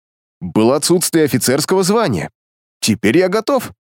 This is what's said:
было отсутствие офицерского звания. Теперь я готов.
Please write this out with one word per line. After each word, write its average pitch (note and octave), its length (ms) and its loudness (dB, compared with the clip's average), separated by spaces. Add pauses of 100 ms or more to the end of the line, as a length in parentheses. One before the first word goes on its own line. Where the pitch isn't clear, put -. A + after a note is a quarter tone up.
(420)
было G#2+ 340 0
отсутствие D#3+ 500 0
офицерского C#3+ 580 0
звания. F3 460 -2 (520)
Теперь A2 360 0
я F#3 120 2
готов. A3 420 -2 (120)